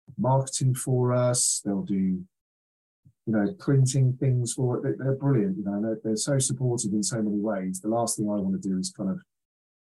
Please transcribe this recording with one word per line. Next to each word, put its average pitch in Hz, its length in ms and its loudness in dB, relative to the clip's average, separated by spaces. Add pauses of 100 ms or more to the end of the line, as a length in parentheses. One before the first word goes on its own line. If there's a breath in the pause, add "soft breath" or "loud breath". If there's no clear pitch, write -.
(180)
marketing 131 560 2
for 123 380 2
us. 123 520 2
They'll 98 180 -2
do, 95 420 0 (1000)
you 117 60 -2
know, 101 260 0
printing 131 560 4
things 123 380 0
for 127 260 0
it. - 40 -4
They, 131 220 -4
they're 135 100 0
brilliant, 110 440 2
you 101 60 -6
know, 98 100 -2
and 101 100 -2
they're, 110 180 -2
they're 110 140 0
so 139 220 0
supportive 123 540 0
in 107 100 0
so 110 200 -2
many 104 160 0
ways. 95 420 -4
The 107 80 -6
last 113 280 0
thing 110 100 -2
I 104 100 -2
wanna 95 220 -2
do 95 200 -2
is 92 180 -4
kind 95 140 -2
of, 90 100 -4 (640)